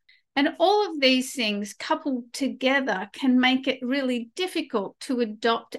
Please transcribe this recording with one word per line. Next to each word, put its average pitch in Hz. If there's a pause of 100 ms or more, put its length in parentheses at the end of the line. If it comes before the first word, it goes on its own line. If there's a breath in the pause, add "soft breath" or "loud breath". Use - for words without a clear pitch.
(360 soft breath)
And 294
all 403
of 320
these 262
things 208
coupled 277
together 254
can 254
make 262
it 262
really 247
difficult 349
to 254
adopt 226